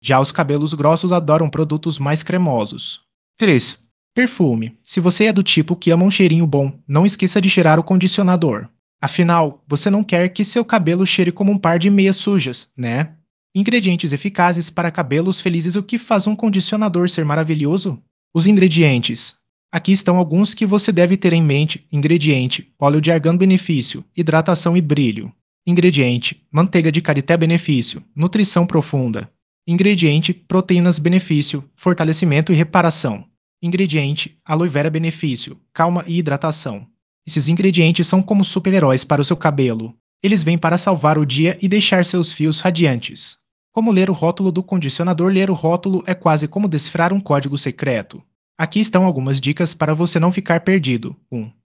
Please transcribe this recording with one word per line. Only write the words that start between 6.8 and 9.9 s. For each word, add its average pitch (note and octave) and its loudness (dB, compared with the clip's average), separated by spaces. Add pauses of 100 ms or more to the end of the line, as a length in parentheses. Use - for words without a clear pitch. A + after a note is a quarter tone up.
não D3 2
esqueça G3 0
de F#3 2
cheirar D#3+ 4
o - -2
condicionador. F3+ 0 (320)
Afinal, E3+ 0
você D3 0